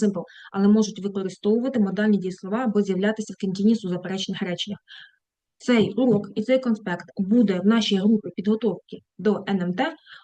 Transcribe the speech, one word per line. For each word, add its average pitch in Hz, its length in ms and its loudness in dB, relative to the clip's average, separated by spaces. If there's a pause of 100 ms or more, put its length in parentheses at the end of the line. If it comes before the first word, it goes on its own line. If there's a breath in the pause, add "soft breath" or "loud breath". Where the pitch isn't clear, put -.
simple, 196 200 0 (280 loud breath)
але 196 160 2
можуть 208 360 2
використовувати 202 760 -2
модальні 202 380 2
дієслова 185 400 -6
або 214 240 0
з'являтися 196 580 -2
в 208 60 -4
continuous 196 400 2
у 180 40 -4
заперечних 180 520 -6
реченнях. 180 380 -6 (760 loud breath)
Цей 233 360 2
урок 208 420 2
і 220 60 -2
цей 254 180 2
конспект 208 460 -4 (120)
буде 196 420 2
в 180 60 0
нашій 214 300 2
групі 208 400 2
підготовки 208 600 -2 (200)
до 202 300 0
Н 196 140 0
М 180 120 -2
Т, 302 220 -2 (280 loud breath)